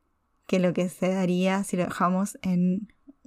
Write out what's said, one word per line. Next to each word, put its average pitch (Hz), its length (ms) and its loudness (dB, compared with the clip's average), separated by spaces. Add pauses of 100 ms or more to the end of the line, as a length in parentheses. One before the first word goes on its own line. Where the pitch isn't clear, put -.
(460)
que 190 140 2
lo 180 140 2
que 180 160 -2
se 185 240 -2
daría 185 500 0
si 190 140 -4
lo 175 80 0
dejamos 185 560 0
en 180 520 0 (340)